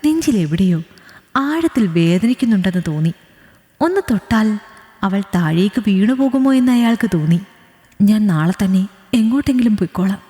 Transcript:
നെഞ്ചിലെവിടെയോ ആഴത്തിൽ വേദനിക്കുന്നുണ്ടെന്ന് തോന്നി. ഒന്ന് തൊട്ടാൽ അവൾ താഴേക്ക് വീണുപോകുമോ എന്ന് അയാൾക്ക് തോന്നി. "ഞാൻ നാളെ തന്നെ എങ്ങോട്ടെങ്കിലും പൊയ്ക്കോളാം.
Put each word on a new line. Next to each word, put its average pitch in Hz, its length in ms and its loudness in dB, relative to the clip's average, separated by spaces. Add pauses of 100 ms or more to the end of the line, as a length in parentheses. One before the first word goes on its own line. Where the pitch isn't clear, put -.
നെഞ്ചിലെവിടെയോ 190 720 0 (580)
ആഴത്തിൽ 285 500 -2
വേദനിക്കുന്നുണ്ടെന്ന് 185 1000 0
തോന്നി. 160 240 -2 (680)
ഒന്ന് 359 200 0
തൊട്ടാൽ 214 580 -2 (440)
അവൾ 196 180 -2 (140)
താഴേക്ക് 175 520 0
വീണുപോകുമോ 262 680 0
എന്ന് 254 180 2
അയാൾക്ക് 233 420 0
തോന്നി. 165 260 0 (600)
"ഞാൻ 214 260 2
നാളെ 170 280 0 (100)
തന്നെ 190 180 2 (320)
എങ്ങോട്ടെങ്കിലും 240 600 0
പൊയ്ക്കോളാം. 190 540 -4